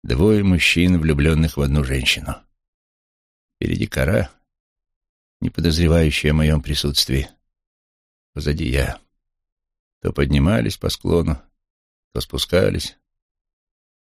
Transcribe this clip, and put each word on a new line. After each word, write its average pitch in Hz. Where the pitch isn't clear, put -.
Двое 101
мужчин, 90
влюблённых 78
в 71
одну 71
женщину. 65
Впереди -
Кара, 76
не -
подозревающая 80
о -
моём 78
присутствии. 71
Позади 73
я. 64
То -
поднимались 71
по -
склону, 82
то 60
спускались. -